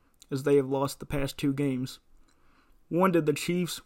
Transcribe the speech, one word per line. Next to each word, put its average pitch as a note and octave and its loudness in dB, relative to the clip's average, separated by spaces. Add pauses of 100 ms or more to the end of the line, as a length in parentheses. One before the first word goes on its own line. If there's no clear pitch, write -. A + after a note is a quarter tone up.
(300)
as C#3 -6
they C#3+ 4
have C3+ 2
lost C#3 -2
the - -12
past C#3 -6
two C#3 -2
games. C3 -4 (920)
One F3+ 4
to E3 4
the D3+ 2
Chiefs, F3 -2